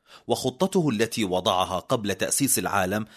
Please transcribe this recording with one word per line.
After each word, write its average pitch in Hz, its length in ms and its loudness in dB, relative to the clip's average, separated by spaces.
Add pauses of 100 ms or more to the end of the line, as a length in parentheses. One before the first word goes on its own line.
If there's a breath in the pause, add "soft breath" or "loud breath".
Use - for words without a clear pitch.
(260 loud breath)
وخطته 151 640 0
التي 110 360 0
وضعها 92 540 0
قبل 104 360 -2
تأسيس - 440 0
العالم 98 480 0 (100)